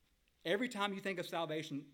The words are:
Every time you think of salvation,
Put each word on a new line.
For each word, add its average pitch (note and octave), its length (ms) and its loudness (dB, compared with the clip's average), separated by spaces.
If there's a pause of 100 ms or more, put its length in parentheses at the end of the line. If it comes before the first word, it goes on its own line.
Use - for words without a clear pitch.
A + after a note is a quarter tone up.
(460)
Every G#3 240 4
time G3+ 240 2
you F#3+ 80 -4
think G3 160 0
of E3+ 100 -2
salvation, D#3 680 -2